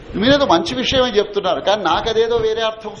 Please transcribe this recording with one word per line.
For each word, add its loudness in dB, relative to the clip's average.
మీరేదో 4
మంచి 0
విషయమే 0
చెప్తున్నారు, -2
కానీ 2
నాకు 0
అదేదో 2
వేరే -2
అర్థం -10